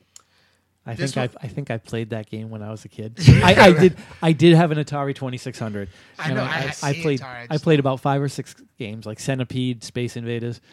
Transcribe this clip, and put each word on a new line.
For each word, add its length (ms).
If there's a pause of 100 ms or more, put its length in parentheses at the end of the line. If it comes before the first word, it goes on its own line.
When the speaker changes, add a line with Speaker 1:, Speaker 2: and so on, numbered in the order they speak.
(840)
Speaker 1:
I 120
Speaker 2:
this 180
Speaker 1:
think 180
Speaker 2:
one 120
Speaker 1:
I, 20
I 60
think 180
I 80
played 320
that 180
game 220
when 140
I 80
was 140
a 40
kid. 340
Speaker 2:
<laughs> 40
Speaker 1:
I, 260 (140)
I 60
did, 240 (260)
I 80
did 240
have 160
an 80
Atari 340
twenty-six 460
hundred. 300 (280)
Speaker 2:
I 120
Speaker 1:
And 80
Speaker 2:
know, 40
Speaker 1:
I, 40
Speaker 2:
I 40
had 140 (180)
Speaker 1:
I, 80
I 40
Speaker 2:
seen 100
Speaker 1:
played, 160
Speaker 2:
Atari, 80
I 160
Speaker 1:
I 100
Speaker 2:
just 100
Speaker 1:
played 160
about 200
five 200
or 100
six 260 (240)
games, 260
like 140
Centipede, 640
Space 340
Invaders, 420 (140)